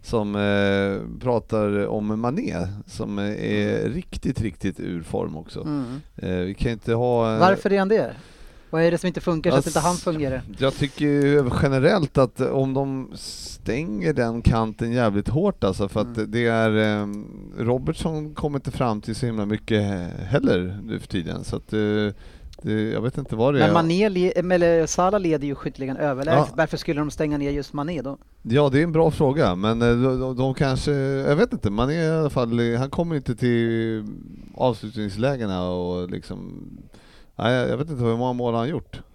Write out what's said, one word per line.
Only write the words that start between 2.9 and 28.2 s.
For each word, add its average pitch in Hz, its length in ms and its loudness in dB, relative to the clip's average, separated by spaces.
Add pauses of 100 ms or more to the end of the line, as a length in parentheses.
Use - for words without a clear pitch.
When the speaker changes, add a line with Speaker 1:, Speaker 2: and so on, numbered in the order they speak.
Speaker 1:
eh, 101 60 -2
är 104 560 -2
Speaker 2:
Mm. 107 120 -2
Speaker 1:
riktigt, - 480 -6
riktigt 98 400 -4
ur 85 220 -6
form 82 340 -4
också. - 240 -12
Speaker 2:
Mm. 147 240 -4 (320)
Speaker 1:
Eh, 98 120 -6 (180)
vi 98 80 -6
kan 120 180 -2
inte 113 220 -4
ha, 117 400 2
eh, 113 60 2
Speaker 2:
Varför 190 320 4
är 202 60 4
han 190 100 2
det? 196 240 2 (580)
Vad 165 120 2
är 175 80 6
det 170 80 0
som - 80 -4
inte 165 140 -2
funkar 170 300 0
så - 40 4
att 139 120 4
Speaker 1:
Alltså, 165 120 0
Speaker 2:
inte 151 100 4
han 180 80 2
fungerar? 143 460 -2 (160)
Speaker 1:
jag 131 160 2
tycker 147 320 -2
ju 143 440 4 (120)
generellt 147 560 4
att 131 220 4
om 135 340 0
de 135 400 -4
stänger 165 1000 -6
den 117 300 -2
kanten 113 500 2
jävligt 107 360 2
hårt, 170 360 0
alltså, 98 240 0
för 110 120 -2
att 120 160 -4
Speaker 2:
Mm. 107 140 -4
Speaker 1:
det 117 160 0
är, 110 560 4
eh, 104 40 -4 (520)
Robertson 151 760 -2
kommer 143 240 -4
inte 131 120 -6
fram 113 300 -2
till 113 160 -8
så 127 100 -2
himla 110 200 -2
mycket 107 360 0 (460)
heller 101 560 2
nu 107 140 -6
för - 100 -10
tiden, 90 360 -4
så - 120 -6
att, - 160 -8
eh, 110 60 0 (840)
det, 110 100 -2
jag 107 280 0
vet 120 180 -4
inte 127 180 -6
vad 131 180 2
det 131 60 4
Speaker 2:
Men - 100 6
Speaker 1:
är. - 40 4
Speaker 2:
Mané 175 340 4
le-, 180 240 2 (200)
eller 170 340 4
Salah 185 340 2
leder 156 260 0
ju 143 80 -2
skytteligan 135 420 -6
överlägset. 143 520 2
Speaker 1:
Ja. - 80 -14
Speaker 2:
Varför 156 200 0
skulle 147 240 -2
de 147 100 -2
stänga 147 280 -2
ner 143 120 -2
just 143 220 -6
Mané 147 300 -4
då? 139 160 -8 (240)